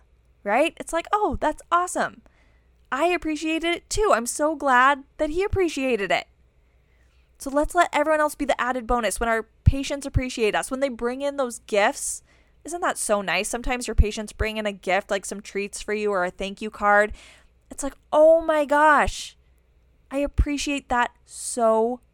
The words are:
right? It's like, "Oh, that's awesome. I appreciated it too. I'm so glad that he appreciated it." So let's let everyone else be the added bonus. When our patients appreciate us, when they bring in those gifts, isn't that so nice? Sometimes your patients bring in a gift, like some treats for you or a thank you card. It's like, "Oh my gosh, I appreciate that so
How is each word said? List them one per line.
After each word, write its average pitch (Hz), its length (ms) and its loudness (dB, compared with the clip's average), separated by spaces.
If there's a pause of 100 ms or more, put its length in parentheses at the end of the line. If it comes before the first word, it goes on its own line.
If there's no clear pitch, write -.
(440)
right? 247 320 0
It's - 160 -10
like, 330 200 -4
"Oh, 392 280 0
that's 311 220 -2 (100)
awesome. 339 500 -2 (720)
I 277 140 0
appreciated 320 680 -2
it - 160 -10
too. 415 240 2
I'm 226 120 0
so 311 280 -2
glad 269 480 4 (140)
that 302 140 -2
he 339 120 -2
appreciated 262 720 0
it." 139 160 0 (1120)
So - 120 -10
let's 294 240 0
let 349 180 4
everyone 302 280 2
else 302 160 0
be 294 80 -6
the 262 160 -2
added 247 260 -4
bonus. 233 320 -2
When 226 100 -2
our 226 200 -2 (160)
patients 277 420 0
appreciate 254 480 -2
us, 165 160 -2
when 262 100 -6
they 277 80 0
bring 240 340 -6
in 285 140 -4
those 247 300 -4
gifts, - 560 0 (420)
isn't 330 160 -10
that 349 180 -2
so 208 220 0
nice? 185 280 -2
Sometimes 247 400 -4
your 220 80 -4
patients 214 360 0
bring 214 260 -6
in 214 60 -6
a 208 80 -4
gift, 190 380 -2
like 196 160 -4
some 202 140 -10
treats - 420 -8
for 208 100 -6
you 208 200 -2
or 185 120 0
a 180 60 -4
thank 196 320 -10
you 214 80 -6
card. 208 420 4 (560)
It's - 140 -12
like, 277 120 -6 (180)
"Oh 320 280 8
my 311 240 0
gosh, 294 720 2 (760)
I 269 80 -4
appreciate 285 720 -2
that 240 220 0 (160)
so 226 720 0 (140)